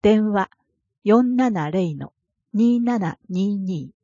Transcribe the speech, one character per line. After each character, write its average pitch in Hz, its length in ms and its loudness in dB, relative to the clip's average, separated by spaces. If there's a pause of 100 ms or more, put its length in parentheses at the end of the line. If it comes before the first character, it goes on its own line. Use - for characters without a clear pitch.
電 214 300 4
話、 196 180 -2 (540)
四 247 320 4
七 202 360 -2
零 170 260 -2
の 139 160 -14 (400)
二 233 260 2
七 233 380 -2 (120)
二 196 280 -2
二。 180 340 -6 (120)